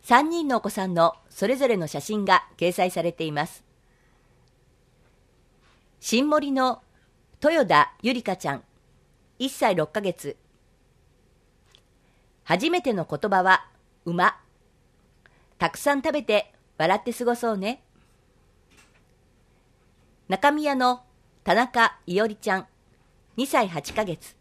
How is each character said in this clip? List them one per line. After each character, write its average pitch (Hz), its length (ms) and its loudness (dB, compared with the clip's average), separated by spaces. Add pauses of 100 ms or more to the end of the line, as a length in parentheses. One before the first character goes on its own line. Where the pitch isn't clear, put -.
三 277 280 4
人 339 180 -4
の 254 80 0
お 214 40 -2
子 202 100 -6
さ 196 160 -4
ん 185 80 -4
の 165 220 4 (120)
そ - 180 -4
れ 247 100 0
ぞ 262 120 0
れ 233 80 2
の 170 100 -4
写 147 140 -8
真 208 240 -6
が 190 320 4
掲 175 160 0
載 185 180 0
さ 180 120 -4
れ 170 100 -2
て 165 120 -8
い 156 80 -6
ま 147 140 -4
す。 - 160 -20 (2500)
新 254 280 0
森 302 220 0
の 254 320 -2 (600)
豊 302 240 2
田 156 260 4 (100)
ゆ 247 120 0
り 240 80 -6
か 190 140 -4
ち 175 120 -6
ゃ 139 60 -2
ん、 - 100 -12 (760)
一 262 120 -4
歳 226 240 0
六 156 160 -2
ヶ 214 100 -4
月。 175 360 -8 (2000)
初 190 260 0
め 349 100 0
て 277 120 -2
の 175 160 -4
言 175 220 -6
葉 190 120 2
は 185 260 4 (360)
馬。 175 360 0 (1160)
た 170 120 0
く - 60 -18
さ 285 180 0
ん 277 80 -2
食 320 100 -2
べ 294 100 -2
て - 320 0 (240)
笑 175 200 2
っ - 60 -6
て 240 80 -6
過 240 120 -8
ご 240 100 0
そ 233 180 -4
う 208 60 -4
ね。 214 240 -6 (2500)
中 190 220 4
宮 294 240 -2
の 247 300 0 (400)
田 175 100 2
中 233 520 2
い 175 140 0
お 220 60 2
り 214 100 -6
ち - 140 -6
ゃ - 80 0
ん、 - 80 -10 (680)
二 254 100 -2
歳 262 220 0
八 156 240 -8
ヶ 220 120 -2
月。 - 360 -10